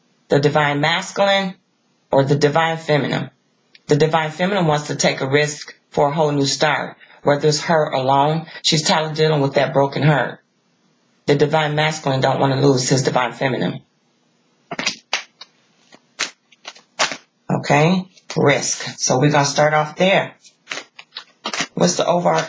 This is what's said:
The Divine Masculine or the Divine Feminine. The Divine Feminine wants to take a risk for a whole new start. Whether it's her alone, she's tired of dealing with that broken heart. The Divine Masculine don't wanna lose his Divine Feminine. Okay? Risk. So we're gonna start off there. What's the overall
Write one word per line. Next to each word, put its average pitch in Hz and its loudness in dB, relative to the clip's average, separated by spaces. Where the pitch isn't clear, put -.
The 143 2
Divine 143 0
Masculine 185 0
or 139 4
the 143 2
Divine 160 0
Feminine. 123 -2
The 147 4
Divine 156 0
Feminine 180 0
wants 147 0
to 143 -6
take 143 -2
a 135 -4
risk 147 -2
for 147 0
a 147 -4
whole 151 0
new 143 0
start. 139 -2
Whether 147 2
it's 151 0
her 156 0
alone, 139 0
she's 156 0
tired 156 0
of 151 -8
dealing 156 2
with 139 -2
that 135 0
broken 139 0
heart. 135 2
The 147 4
Divine 147 2
Masculine 147 -2
don't 131 0
wanna 135 2
lose 135 2
his 131 2
Divine 123 0
Feminine. 123 -4
Okay? 156 2
Risk. - -2
So 131 0
we're 147 2
gonna 147 2
start 151 0
off 151 -2
there. 180 0
What's 180 0
the - 0
overall 165 0